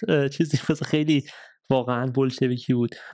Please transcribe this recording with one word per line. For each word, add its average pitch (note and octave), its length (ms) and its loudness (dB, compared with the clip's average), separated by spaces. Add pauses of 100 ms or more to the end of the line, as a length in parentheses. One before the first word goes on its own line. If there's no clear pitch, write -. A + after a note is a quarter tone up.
اه، C#3+ 220 2
چیزی D3 280 -2 (120)
مثل D3 160 0
خیلی D3+ 380 2 (480)
واقعاً B2 340 0
بولشویکی B2+ 680 0
بود. A#2+ 220 0 (180)